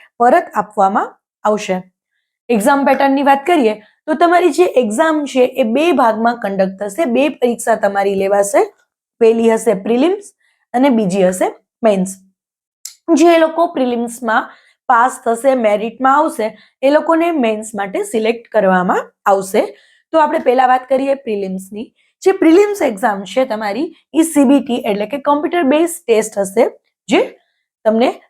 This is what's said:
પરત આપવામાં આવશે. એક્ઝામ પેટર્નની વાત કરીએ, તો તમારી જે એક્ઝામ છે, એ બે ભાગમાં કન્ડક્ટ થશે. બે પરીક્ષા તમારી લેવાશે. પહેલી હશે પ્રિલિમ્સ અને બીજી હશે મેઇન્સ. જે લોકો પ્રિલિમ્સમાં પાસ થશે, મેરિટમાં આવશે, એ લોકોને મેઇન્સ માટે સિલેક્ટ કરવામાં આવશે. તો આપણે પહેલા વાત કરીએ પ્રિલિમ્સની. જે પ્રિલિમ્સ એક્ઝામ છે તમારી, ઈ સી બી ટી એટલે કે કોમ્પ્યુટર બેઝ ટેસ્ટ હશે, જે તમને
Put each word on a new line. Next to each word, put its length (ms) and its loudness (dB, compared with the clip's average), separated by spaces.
પરત 240 4
આપવામાં 600 -2
આવશે. 500 -4
એક્ઝામ 360 2
પેટર્નની 380 2
વાત 220 2
કરીએ, 280 2
તો 60 -2
તમારી 360 2
જે 160 2
એક્ઝામ 600 0
છે, 200 0
એ 180 -2
બે 280 0
ભાગમાં 480 0
કન્ડક્ટ 400 -4
થશે. 260 -6
બે 240 0
પરીક્ષા 460 -2
તમારી 400 -2
લેવાશે. 580 0
પહેલી 300 2
હશે 240 0
પ્રિલિમ્સ 500 -2
અને 160 2
બીજી 340 0
હશે 220 0
મેઇન્સ. 320 0
જે 240 6
લોકો 300 0
પ્રિલિમ્સમાં 840 -4
પાસ 380 2
થશે, 300 0
મેરિટમાં 640 0
આવશે, 420 -2
એ 80 2
લોકોને 420 2
મેઇન્સ 440 -2
માટે 280 -6
સિલેક્ટ 480 -4
કરવામાં 600 0
આવશે. 360 0
તો 80 2
આપણે 200 0
પહેલા 280 2
વાત 220 0
કરીએ 240 0
પ્રિલિમ્સની. 800 -8
જે 100 4
પ્રિલિમ્સ 500 2
એક્ઝામ 420 -2
છે 220 -2
તમારી, 500 -6
ઈ 100 2
સી 200 2
બી 160 4
ટી 160 -4
એટલે 300 -4
કે 120 -6
કોમ્પ્યુટર 460 -2
બેઝ 260 2
ટેસ્ટ 300 0
હશે, 320 0
જે 300 0
તમને 440 0